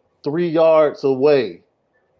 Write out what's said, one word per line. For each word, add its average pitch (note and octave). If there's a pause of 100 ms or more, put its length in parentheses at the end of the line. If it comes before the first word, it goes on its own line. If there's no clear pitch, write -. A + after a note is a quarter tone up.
(240)
three E3
yards D#3+
away C3+ (560)